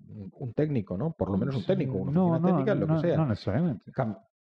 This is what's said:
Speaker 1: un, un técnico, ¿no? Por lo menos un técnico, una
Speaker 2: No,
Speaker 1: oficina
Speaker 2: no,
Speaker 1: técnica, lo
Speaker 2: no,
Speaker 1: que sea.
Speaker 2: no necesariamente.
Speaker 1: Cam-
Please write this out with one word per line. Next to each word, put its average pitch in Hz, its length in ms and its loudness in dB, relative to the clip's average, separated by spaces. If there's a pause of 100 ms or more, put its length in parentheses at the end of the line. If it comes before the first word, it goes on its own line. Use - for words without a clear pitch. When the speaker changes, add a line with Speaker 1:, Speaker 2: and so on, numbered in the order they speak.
Speaker 1:
un, 101 240 -14
un 123 220 -10
técnico, 139 420 0
¿no? 156 160 -4
Por - 180 -2
lo 196 60 0
menos 139 200 0
un 185 100 -4
técnico, 135 320 0
una 135 120 -2
Speaker 2:
No, 175 120 2
Speaker 1:
oficina 170 160 2
Speaker 2:
no, 170 80 2 (100)
Speaker 1:
técnica, 196 180 2
lo - 120 0
Speaker 2:
no, 156 80 2
Speaker 1:
que 160 140 2
sea. 151 100 2
Speaker 2:
no 160 80 2
necesariamente. 117 680 -2
Speaker 1:
Cam- 110 260 -2 (380)